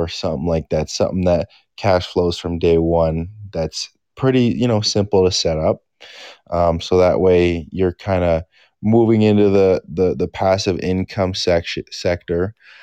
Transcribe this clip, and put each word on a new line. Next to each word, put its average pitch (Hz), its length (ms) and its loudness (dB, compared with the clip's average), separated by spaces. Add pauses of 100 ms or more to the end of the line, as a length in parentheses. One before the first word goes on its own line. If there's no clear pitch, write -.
or 82 40 -4
something 80 380 -6
like 82 240 -2
that, 78 200 -2
something - 360 -2
that 87 240 0 (260)
cash 92 300 0
flows 87 320 -2
from 85 220 -6
day 85 180 2
one. 82 500 0 (240)
That's - 380 -8 (260)
pretty, 127 280 2
you 117 240 0
know, 107 140 0
simple 98 440 2
to 92 60 2
set 80 260 -2
up. 87 240 -2 (680)
Um, 85 300 0
so 92 160 0
that 87 220 4
way 87 520 2
you're 92 220 0
kinda 87 520 -2 (380)
moving 113 400 4
into 104 260 4
the, 98 380 2
the, 90 280 0
the 90 120 -4
passive 95 540 -2
income 92 520 -4
section, - 560 -4
sector, 90 640 -4 (300)